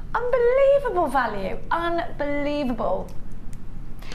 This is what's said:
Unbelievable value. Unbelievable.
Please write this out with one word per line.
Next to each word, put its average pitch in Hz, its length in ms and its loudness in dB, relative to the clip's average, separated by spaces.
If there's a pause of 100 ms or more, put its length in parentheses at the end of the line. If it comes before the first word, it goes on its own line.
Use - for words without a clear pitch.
(160)
Unbelievable 494 920 4
value. 214 500 -2 (120)
Unbelievable. 294 1400 -2 (1040)